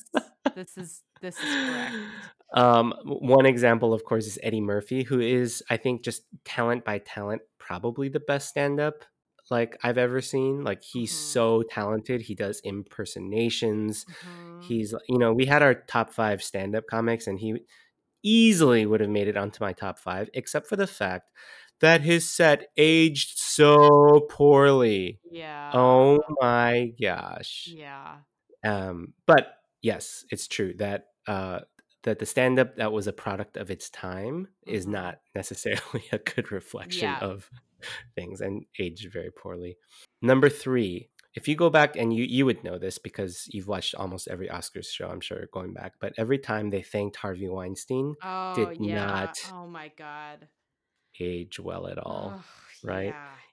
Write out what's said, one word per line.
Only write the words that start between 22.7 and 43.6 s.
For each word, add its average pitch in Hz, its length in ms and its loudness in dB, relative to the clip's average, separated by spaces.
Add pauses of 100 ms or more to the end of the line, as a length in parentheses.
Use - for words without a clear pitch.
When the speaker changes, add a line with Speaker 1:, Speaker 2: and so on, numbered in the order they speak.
Speaker 2:
aged 156 640 4
so 147 880 8
poorly. 131 920 6 (100)
Speaker 1:
Yeah. 151 420 -12
Speaker 2:
Oh 131 460 8 (220)
my 120 600 2
gosh. - 720 -6
Speaker 1:
Yeah. 147 440 -18 (480)
Speaker 2:
Um, 95 500 -6 (120)
but 147 280 4 (260)
yes, - 500 -6
it's - 180 -8
true 95 300 -6
that, 101 280 -6 (220)
uh, 95 320 -6 (420)
that 110 160 -2
the 107 80 -8
stand-up 127 500 0
that 110 160 -4
was 107 140 -4
a 101 60 -6
product 101 440 -10
of 101 140 -10
its - 180 -12
time 110 600 -10 (180)
is 98 180 -6
Speaker 1:
Mm-hmm. 101 80 -6
Speaker 2:
not 90 340 -8
<laughs> - 100 -16
necessarily - 760 -6
a 110 60 -2
good - 320 -8
reflection 175 540 -10
Speaker 1:
Yeah. 139 160 -6
Speaker 2:
of 98 280 -8 (680)
things 92 240 -12
and 98 240 -8 (160)
aged 90 320 -10
very 87 180 -12
poorly. 90 460 -14 (440)
Number 131 280 4
three, 120 640 -4 (240)
if - 120 -14
you 147 80 0
go 165 160 2
back, 147 240 4
and 113 180 -2
you, 113 120 -2
you 127 220 0
would 113 180 0
know 87 140 -10
this 92 200 -10
because - 540 -12
you've 98 160 -10